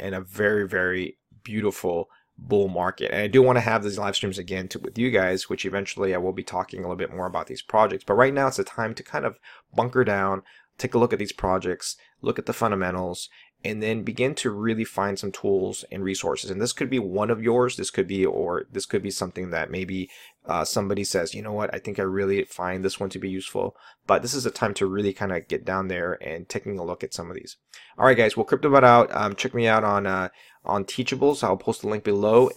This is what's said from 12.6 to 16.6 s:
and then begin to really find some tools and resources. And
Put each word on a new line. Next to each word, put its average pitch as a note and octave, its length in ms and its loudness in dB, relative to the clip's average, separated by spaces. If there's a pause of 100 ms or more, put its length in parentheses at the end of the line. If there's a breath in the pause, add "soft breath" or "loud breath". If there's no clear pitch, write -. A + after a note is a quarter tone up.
and G#2+ 180 -6
then A2 200 -2
begin B2 320 -2
to B2+ 160 -2
really A2 340 -2
find G2 340 -2
some G2 140 -6
tools G2 580 -2
and G2 140 -8
resources. F#2+ 460 -4
And F#2+ 100 -6